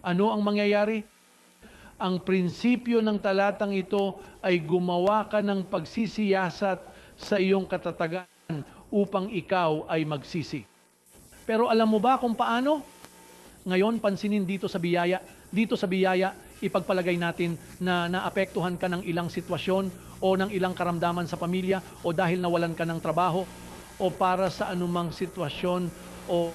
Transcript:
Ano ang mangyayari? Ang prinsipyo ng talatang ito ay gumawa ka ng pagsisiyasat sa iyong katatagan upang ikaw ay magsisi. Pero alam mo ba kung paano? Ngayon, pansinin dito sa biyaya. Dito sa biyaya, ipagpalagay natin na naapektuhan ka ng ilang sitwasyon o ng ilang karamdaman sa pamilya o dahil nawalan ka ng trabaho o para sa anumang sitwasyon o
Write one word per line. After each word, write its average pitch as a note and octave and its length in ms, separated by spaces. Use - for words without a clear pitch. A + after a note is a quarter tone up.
Ano F#3 320
ang G#3 80
mangyayari? G#3 640
Ang F#3 240
prinsipyo A3+ 800
ng G#3+ 160
talatang G3+ 560
ito G3 480
ay F3+ 160
gumawa F3+ 720
ka G#3+ 80
ng G3+ 240
pagsisiyasat F#3+ 1160
sa - 240
iyong F#3+ 240
katatagan F3 640
upang G3+ 400
ikaw E3 560
ay D#3+ 160
magsisi. D3 600
Pero A3+ 240
alam A3 160
mo A3 80
ba B3 240
kung A#3 160
paano? B3+ 480
Ngayon, G3 320
pansinin G3+ 480
dito F#3 240
sa - 80
biyaya. F3 480
Dito G#3+ 240
sa G#3 160
biyaya, F#3 480
ipagpalagay F#3 560
natin E3+ 400
na F3 320
naapektuhan F#3 640
ka F3+ 160
ng F3 160
ilang E3+ 240
sitwasyon F#3 560
o F#3+ 160
ng F#3+ 160
ilang F#3 240
karamdaman F3 480
sa E3 160
pamilya F#3 400
o E3+ 80
dahil F3+ 320
nawalan E3+ 320
ka E3+ 80
ng E3 160
trabaho F3 440
o G3+ 160
para F#3 400
sa G#3 160
anumang F3 480
sitwasyon F3+ 720
o E3+ 260